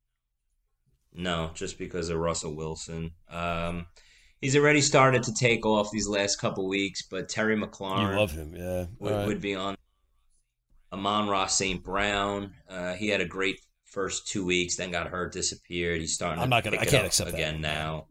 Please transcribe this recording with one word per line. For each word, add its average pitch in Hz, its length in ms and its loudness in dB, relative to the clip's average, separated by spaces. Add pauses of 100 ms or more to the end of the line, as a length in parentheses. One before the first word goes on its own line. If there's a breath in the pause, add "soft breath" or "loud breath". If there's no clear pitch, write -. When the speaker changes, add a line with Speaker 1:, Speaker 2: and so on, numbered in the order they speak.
(1120)
Speaker 1:
No, 85 400 -2
just 90 240 -8
because 87 320 -4
of 85 80 0
Russell 82 380 -2
Wilson. 82 560 -6 (180)
Um, 85 560 -2 (560 soft breath)
he's 139 140 2
already 147 260 6
started 131 420 6
to 110 100 -2
take 117 320 4
off 107 260 4
these 101 160 -2
last 101 300 0
couple 95 300 -2
weeks, 98 420 -2
but 92 200 -6
Terry 110 260 2
McLaurin 98 580 -2
Speaker 2:
You 101 60 0
love 101 120 2
him, 78 240 -10
yeah. 90 300 -4 (140)
Speaker 1:
would, 104 120 -2
Speaker 2:
All 104 80 0
right. 101 80 0
Speaker 1:
would 104 140 -2
be 101 140 -2
on. 98 220 -4 (1120)
Amon-Ra 98 560 2
Saint 92 360 0
Brown, 101 680 0 (160)
uh, 90 240 -6
he 104 140 -4
had 98 140 2
a 90 40 -2
great 92 340 -2 (240)
first - 440 -6
two 101 180 -2
weeks, 90 300 2
then 92 160 -4
got 85 160 -2
hurt, 87 260 -6
disappeared. 85 680 -2
He's 80 120 -4
starting 85 260 -2
Speaker 2:
I'm 127 80 0
Speaker 1:
to - 20 2
Speaker 2:
not 117 140 4
gonna, 113 140 -2
Speaker 1:
pick - 40 -6
Speaker 2:
I - 60 2
Speaker 1:
it - 40 2
Speaker 2:
can't 120 120 6
Speaker 1:
up 92 40 0
Speaker 2:
accept 87 240 0
that 82 60 -4
Speaker 1:
again 78 180 -2
Speaker 2:
one. 78 60 -6
Speaker 1:
now. 78 500 -4